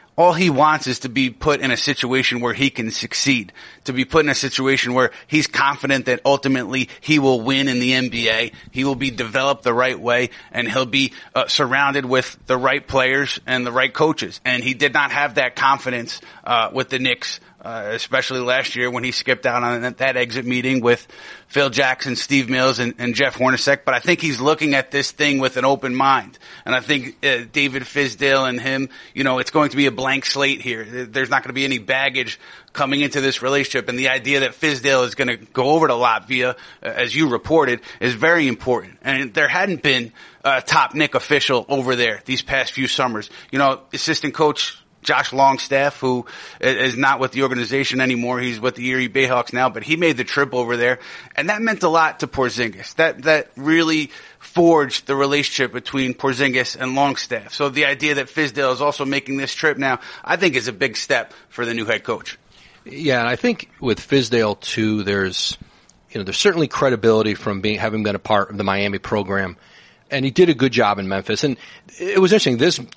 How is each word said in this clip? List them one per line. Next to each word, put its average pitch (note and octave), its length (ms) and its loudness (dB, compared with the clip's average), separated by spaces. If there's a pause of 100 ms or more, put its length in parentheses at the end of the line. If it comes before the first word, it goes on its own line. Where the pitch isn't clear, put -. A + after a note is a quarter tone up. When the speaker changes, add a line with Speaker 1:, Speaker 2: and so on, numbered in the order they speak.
(140)
Speaker 1:
all E3+ 200 6
he F3 160 2
wants D3 360 4
is B2+ 140 -4
to C3 80 -6
be B2+ 220 0
put C#3+ 300 0
in C3+ 100 0
a A#2+ 60 0
situation B2+ 640 0
where A#2+ 120 0
he C3+ 160 2
can A2+ 220 -6
succeed, A#2 600 -2 (340)
to C3 100 -6
be C3 100 0
put D#3+ 200 2
in D3 40 -2
a C3+ 60 2
situation C3 580 0
where B2 180 2 (160)
he's D3+ 200 2
confident C#3 580 0
that B2 220 0
ultimately C3 640 0 (100)
he D#3 180 2
will C3+ 220 4
win C3+ 260 0
in B2 140 0
the B2+ 140 2
N B2+ 160 0
B A#2 180 -2
A. A2 240 0 (180)
He C3 140 -2
will C#3 100 0
be B2+ 160 -4
developed B2+ 540 -2
the B2 80 2
right B2 260 0
way, A#2+ 300 0 (240)
and A#2+ 180 -4
he'll C3 140 0
be, C3 300 0 (200)
uh, C3 140 0
surrounded C#3 560 0
with B2+ 320 0 (100)
the B2+ 120 2
right C3 280 0
players C3 600 0
and B2+ 200 -2
the A#2+ 60 -6
right C3 200 2
coaches. D3+ 520 -2
And B2+ 180 0
he C3 120 -2
did C#3 180 0
not C#3+ 200 0
have C#3+ 240 -2
that B2+ 200 0
confidence, C3 640 -2 (240)
uh, A2+ 300 2
with C3 160 -4
the C3 80 -2
Knicks, B2+ 420 -4 (240)
uh, A2 280 -8
especially C3 480 -2
last B2+ 340 0
year B2 160 -2
when B2 140 -6
he B2 80 -4
skipped - 340 -2
out A#2+ 160 0
on A#2+ 200 -2
that, B2 160 -6
that C3 180 0
exit B2 280 -2
meeting B2+ 360 0
with A#2+ 260 2 (400)
Phil C#3 240 0
Jackson, B2+ 460 0
Steve C3+ 340 0
Mills, C3 300 2
and, A#2+ 180 -2
and A#2+ 160 -2
Jeff C3+ 240 0
Hornacek. B2+ 460 2
But C3+ 100 0
I A#2+ 60 0
think - 200 0
he's C#3 200 -4
looking D3 340 2
at C3+ 160 0
this C#3 220 -2
thing C#3+ 260 0
with B2+ 180 -2
an B2+ 80 0
open C3+ 300 0
mind. C3 460 0 (260)
And B2+ 80 0
I B2+ 60 2
think, C3+ 440 -4
uh, B2 280 0
David C3+ 320 -2
Fizdale C3+ 640 0
and B2 120 -4
him, C3+ 280 -2 (260)
you C#3 80 -2
know, B2+ 160 0
it's - 140 -4
going D3+ 180 2
to C3 60 -8
be C#3+ 100 4
a B2 60 2
blank C3 320 -2
slate C#3 360 0
here. A#2 240 -6
Th-, A#2+ 240 -10
there's B2+ 220 -2
not C3+ 140 0
gonna B2+ 80 -10
be C3+ 120 -2
any C3+ 140 -2
baggage C3 600 -2 (320)
coming C#3+ 280 0
into C#3+ 200 -2
this C3+ 220 0
relationship. C3 460 0
And B2 80 -2
the C3 120 0
idea C3+ 320 0
that B2+ 200 -2
Fizdale C3+ 460 2
is A2 80 -6
gonna B2 220 -2
go B2 340 -2
over D#3+ 160 4
to B2+ 80 4
Latvia, A#2+ 640 0 (260)
uh, - 40 -6
as A#2 280 -2
you D3+ 140 2
reported, B2 520 2 (200)
is B2 140 0
very D#3 340 2
important. A2 540 -2
And C3+ 320 -2
there D3+ 120 4
hadn't F3+ 380 0
been B2+ 280 0 (320)
a C3+ 180 2
top D3 340 2
Knick D3+ 180 0
official C3 540 0
over C3 260 0
there A#2 300 0
these B2+ 180 -4
past C3+ 300 -2
few C3 160 -2
summers. A#2 420 -2 (220)
You C3+ 80 0
know, C3+ 220 2 (100)
assistant D3 420 -4
coach - 440 0 (240)
Josh D#3 300 0
Longstaff, C3+ 640 2
who B2+ 280 -2 (340)
i-, - 40 -2
is B2 320 2
not C3+ 220 2
with C3 140 -2
the B2+ 100 -2
organization B2+ 580 0
anymore. B2 380 -2
He's A#2+ 220 -6
with B2 160 -2
the A#2+ 100 -8
Erie B2+ 220 -2
Bayhawks B2+ 440 0
now, B2+ 160 2
but G#2+ 140 -10
he D3+ 140 -2
made E3 200 2
the B2 60 -2
trip C3+ 320 -2
over A#2+ 220 -2
there. B2 240 2 (340)
And D3+ 140 -4
that G#3+ 120 -2
meant A3 220 -2
a F3 60 4
lot D#3+ 320 2
to D3 80 -4
Porzingis. A#2 640 -4
That, D#3 280 0
that D3+ 340 2
really D#3+ 560 0 (260)
forged E3 720 2
the C#3+ 80 0
relationship C#3 560 0
between B2+ 420 -4
Porzingis B2+ 640 0
and C3 140 -4
Longstaff. B2+ 580 -2
So C#3+ 160 -2
the C#3 180 0
idea C#3+ 280 0
that C3+ 140 -4
Fizdale C#3 440 0
is B2 80 -4
also D3 240 -2
making C#3 340 -4
this C3+ 140 -6
trip D3 240 0
now, C3+ 220 0 (260)
I F3 120 -2
think E3+ 180 2
is B2 140 -2
a A#2+ 40 -4
big A2 240 -4
step A#2+ 360 -2 (160)
for A#2+ 180 -6
the A#2 80 -4
new A2+ 100 -4
head A2 200 -2
coach. - 340 -8 (460)
Speaker 2:
Yeah, C#3 340 -2
and A#2 100 0
I B2 60 -2
think - 360 -2 (100)
with A#2 180 0
Fizdale, A2+ 640 0
too, G#2+ 420 -2
there's, G2 560 -2 (520)
you A2+ 80 -8
know, G2 60 -6
there's F#2+ 140 -6
certainly E3 300 2
credibility A2 640 2
from G2 260 -4
being, G#2 200 -2
having G#2+ 240 -2
been G2+ 100 0
a G2 60 -4
part G2+ 320 0
of G2+ 40 -10
the G2+ 80 -4
Miami G2 340 0
program. G2 580 -2 (540)
And C3+ 160 -2
he C3+ 40 -2
did F3 200 6
a D3 40 4
good B2+ 180 2
job G#2 260 2
in F#2+ 100 -4
Memphis. G2 340 -4
And C#3+ 140 0 (420)
it F#3+ 220 2
was F#3 140 6
interesting. C3 240 4
This F3 200 4 (180)